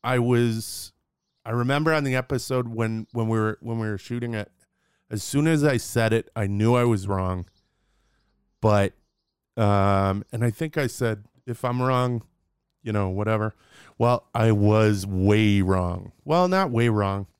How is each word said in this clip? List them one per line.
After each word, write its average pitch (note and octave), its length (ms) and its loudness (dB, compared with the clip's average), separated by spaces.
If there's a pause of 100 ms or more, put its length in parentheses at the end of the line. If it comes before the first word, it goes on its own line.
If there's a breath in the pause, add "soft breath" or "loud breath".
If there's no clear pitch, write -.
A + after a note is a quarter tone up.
I B2 160 0
was, A#2+ 720 -2 (520)
I A2+ 60 -10
remember C#3 420 0
on D3+ 120 0
the C3 100 -2
episode B2+ 540 -4
when, A2+ 440 -4
when A2+ 160 -2
we A2+ 100 0
were, G#2+ 220 -2
when A2+ 180 -8
we A2 100 -4
were G2+ 100 -6
shooting A#2+ 360 -8
it, G#2 160 -8 (600)
as G#2 120 -6
soon D3 240 0
as D#3 180 2
I C#3 120 2
said A2+ 360 0
it, - 240 -2
I G#2+ 100 -2
knew G#2+ 280 2
I A#2+ 100 2
was G2+ 240 0
wrong. F#2 380 -4 (1120)
But, G#2 320 2 (640)
um, G2 760 2
and A#2 120 -4
I A#2+ 60 2
think D#3 260 -6
I C#3+ 120 -2
said, A2 360 -4 (220)
"If A#2+ 180 -10
I'm B2 160 -2
wrong, B2 420 0 (600)
you A2 100 -6
know, G2+ 160 0
whatever." G#2+ 460 -2 (440 loud breath)
Well, A#2+ 360 2
I A2+ 180 4
was G#2 540 4
way G2+ 560 2
wrong. F2+ 500 -2 (120)
Well, F3 240 2
not F#3 220 0
way A#2 180 2
wrong. G2+ 380 0 (140)